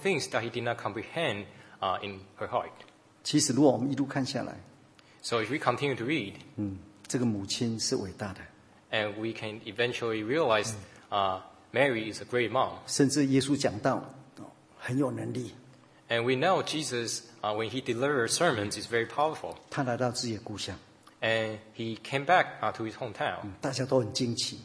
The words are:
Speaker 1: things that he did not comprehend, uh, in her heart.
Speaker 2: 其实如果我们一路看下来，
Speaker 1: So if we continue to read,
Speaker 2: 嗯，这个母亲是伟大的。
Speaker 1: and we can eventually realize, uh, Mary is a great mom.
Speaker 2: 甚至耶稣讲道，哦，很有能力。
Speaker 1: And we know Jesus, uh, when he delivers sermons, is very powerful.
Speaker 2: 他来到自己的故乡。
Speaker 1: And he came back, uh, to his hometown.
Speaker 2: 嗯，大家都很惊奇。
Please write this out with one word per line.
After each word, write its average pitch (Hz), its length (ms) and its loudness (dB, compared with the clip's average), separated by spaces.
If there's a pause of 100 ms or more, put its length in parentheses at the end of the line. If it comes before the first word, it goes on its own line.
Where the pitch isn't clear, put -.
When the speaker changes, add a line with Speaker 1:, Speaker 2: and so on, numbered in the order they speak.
Speaker 1:
things 190 280 0
that 123 120 0
he 117 80 -4
did 117 140 -4
not 117 140 -2
comprehend, 107 680 -4 (360)
uh, 92 200 2
in 101 200 -8 (180)
her 104 80 -4
heart. 113 240 -2 (520)
Speaker 2:
其 - 160 2
实 151 140 4
如 127 80 4
果 147 100 10
我 117 60 0
们 131 140 0
一 135 40 -2
路 135 100 0
看 139 200 -2
下 127 180 -4
来， - 120 -8 (680)
Speaker 1:
So 113 220 0
if 107 60 -2
we 139 80 0
continue 131 380 2
to 113 100 -4
read, 117 280 -2 (220)
Speaker 2:
嗯， 98 220 -2 (300)
这 139 120 0
个 123 60 4
母 104 200 2
亲 113 340 -2
是 127 180 0
伟 101 200 -4
大 98 160 -4
的。 - 80 -14 (500)
Speaker 1:
and 107 260 0
we 113 160 -2
can 110 320 -8
eventually 113 580 0
realize, 113 500 2 (360)
uh, 98 300 2 (340)
Mary 113 400 2
is - 80 -10
a 101 40 -10
great 120 260 0
mom. 110 220 2 (140)
Speaker 2:
甚 139 220 6
至 143 160 4
耶 135 160 4
稣 139 160 2
讲 104 220 0
道， 127 160 2 (420)
哦， 107 80 -14 (320)
很 127 200 -4
有 135 140 2
能 117 220 -6
力。 120 180 -6 (580)
Speaker 1:
And 117 140 2
we 127 120 4
know 156 280 4
Jesus, 123 580 -2 (200)
uh, 107 140 0
when 110 140 -2
he 127 120 -4
delivers 123 480 0
sermons, 110 500 2
is 101 80 -8
very 117 200 0
powerful. - 480 -2 (140)
Speaker 2:
他 147 140 -2
来 120 140 0
到 123 140 2
自 120 160 -4
己 113 80 -2
的 101 60 -8
故 104 160 -8
乡。 95 200 -6 (460)
Speaker 1:
And 110 340 2 (160)
he 113 300 -4
came 139 220 -2
back, 170 360 4
uh, 147 120 0
to - 120 -6
his 107 100 -6
hometown. 117 480 -4
Speaker 2:
嗯， 101 180 -8
大 139 100 -2
家 127 140 -2
都 131 160 6
很 104 120 -2
惊 117 220 0
奇。 - 300 -4